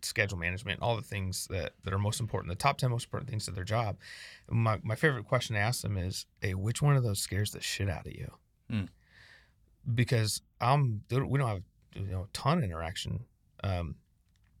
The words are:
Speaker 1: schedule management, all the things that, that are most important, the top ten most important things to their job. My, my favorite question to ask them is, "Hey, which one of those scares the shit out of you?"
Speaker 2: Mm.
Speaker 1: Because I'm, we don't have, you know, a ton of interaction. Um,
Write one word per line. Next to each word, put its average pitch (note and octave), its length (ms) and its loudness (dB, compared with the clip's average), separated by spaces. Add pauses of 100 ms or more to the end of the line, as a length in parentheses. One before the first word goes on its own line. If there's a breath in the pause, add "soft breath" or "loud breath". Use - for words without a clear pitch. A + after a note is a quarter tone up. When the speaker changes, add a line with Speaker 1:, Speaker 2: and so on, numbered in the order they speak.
Speaker 1:
schedule G2+ 340 0
management, F2+ 440 -2
all A#2 160 2
the G#2 40 -6
things F#2+ 460 -4
that, F2+ 280 -4 (100)
that F#2 80 -2
are G2 60 2
most G#2 200 2
important, G#2 300 -4
the F2 80 -4
top C#3 200 2
ten B2+ 140 2
most A#2 140 -2
important - 240 -8
things G#2+ 160 -4
to G2 60 -6
their F#2+ 120 -6
job. G#2+ 340 0 (520 loud breath)
My, A2+ 340 4
my A2 120 0
favorite C3+ 320 2
question A#2+ 280 0
to G2+ 60 2
ask A2+ 200 0
them G#2+ 160 -2
is, F#2 280 -2 (160)
"Hey, F#2+ 140 0
which G2+ 260 -2
one C#3+ 160 6
of B2+ 60 4
those G2+ 180 0
scares G2+ 300 0
the - 100 -10
shit - 280 -2
out D#2 160 -4
of - 80 -10
you?" - 180 -8 (380)
Speaker 2:
Mm. G2+ 200 -2 (1040 soft breath)
Speaker 1:
Because A2+ 480 2 (180)
I'm, B2 500 4
we B2+ 280 2
don't C#3 100 2
have, G2 160 -2 (300)
you G2+ 140 -6
know, F#2 160 -4
a G2 100 -12
ton D#3 240 2
of D#3 60 2
interaction. E2 640 -4 (380)
Um, F2 320 0 (640)